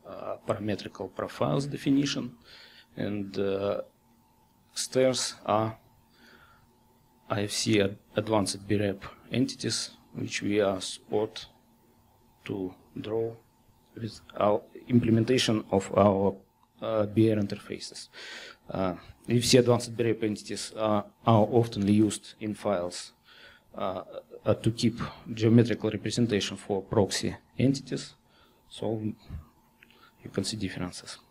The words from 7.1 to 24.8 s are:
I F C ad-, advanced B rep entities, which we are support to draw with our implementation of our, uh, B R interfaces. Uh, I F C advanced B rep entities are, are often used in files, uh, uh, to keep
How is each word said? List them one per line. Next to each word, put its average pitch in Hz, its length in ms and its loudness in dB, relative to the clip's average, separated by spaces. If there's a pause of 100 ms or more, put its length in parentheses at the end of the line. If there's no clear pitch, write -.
I 107 140 -2
F 104 80 -6
C 110 320 2
ad-, 98 160 -2 (160)
advanced 104 520 0
B 104 120 0
rep 101 260 -2 (260)
entities, 120 600 -2 (240)
which 113 260 -6
we 104 200 0
are 98 200 0
support - 680 -6 (1000)
to 92 280 -8 (240)
draw 113 340 -4 (600)
with 110 260 -10 (180)
our 104 220 2 (280)
implementation 117 840 4
of 98 240 2
our, 98 400 6 (460)
uh, 110 240 0
B 110 260 4
R 107 60 2
interfaces. - 680 -8 (640)
Uh, 92 240 -2 (340)
I 113 40 0
F 117 120 2
C 131 120 6
advanced 120 400 4
B 117 80 0
rep 113 180 0
entities 104 540 -6
are, 107 300 0 (200)
are 110 240 8
often 113 380 2
used 104 500 2
in 107 160 -6
files, 90 600 -4 (600)
uh, 95 280 -6 (420)
uh, 107 100 4
to - 160 0
keep 113 300 0 (320)